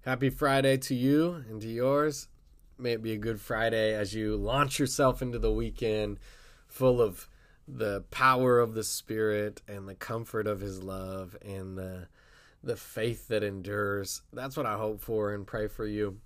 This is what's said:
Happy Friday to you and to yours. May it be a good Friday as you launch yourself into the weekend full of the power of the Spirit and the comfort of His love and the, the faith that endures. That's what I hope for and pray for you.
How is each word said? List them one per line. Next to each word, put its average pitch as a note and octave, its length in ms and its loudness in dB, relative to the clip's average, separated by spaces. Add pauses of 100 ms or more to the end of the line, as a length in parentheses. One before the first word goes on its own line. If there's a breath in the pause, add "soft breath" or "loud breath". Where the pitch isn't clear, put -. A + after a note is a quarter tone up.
Happy C3 240 2
Friday C3+ 480 4
to C3+ 180 -2
you D3 540 2
and A2 120 -8
to A2 60 -8
yours. C#3 600 0 (480)
May A#2+ 160 0
it A2 100 -4
be A2+ 80 -2
a A2 60 -2
good G#2+ 240 -4
Friday A2 520 2
as G#2 220 -2
you G#2+ 220 0
launch C3+ 420 0
yourself C3 420 2
into B2 160 -4
the A2+ 140 2
weekend G#2+ 680 -2 (480 loud breath)
full B2+ 340 4
of G2 260 0 (400 soft breath)
the G#2 420 -4
power B2+ 520 6
of A2+ 140 0
the A2 100 -2
Spirit G#2+ 840 -2
and G2 220 -12
the F#2+ 60 -12
comfort A2 520 -4
of G2+ 140 -2
His F#2+ 200 -8
love F#2+ 600 -8
and F#2+ 360 -10
the, F#2 300 -8 (560 soft breath)
the A#2+ 140 -4
faith A2+ 500 -6
that G#2+ 160 0
endures. G2+ 760 -4 (100)
That's C3 240 -8
what D3+ 100 -2
I G#2+ 120 -2
hope G#2+ 240 -4
for G#2+ 320 -2
and G2+ 120 -8
pray G#2+ 220 -4
for A2 180 -6
you. G#2 400 -4